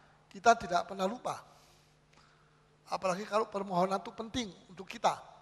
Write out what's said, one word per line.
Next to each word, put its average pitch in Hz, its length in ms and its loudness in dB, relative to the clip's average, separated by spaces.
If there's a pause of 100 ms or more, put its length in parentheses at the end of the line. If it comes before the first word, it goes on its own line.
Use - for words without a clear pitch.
(320)
kita 226 240 6
tidak 185 320 0
pernah 190 160 -2
lupa. 190 320 -4 (1500)
Apalagi 185 380 -2
kalau 214 180 2
permohonan 190 540 0
itu 285 100 -10
penting 226 380 -6 (240)
untuk 180 160 -14
kita, 214 320 0 (220)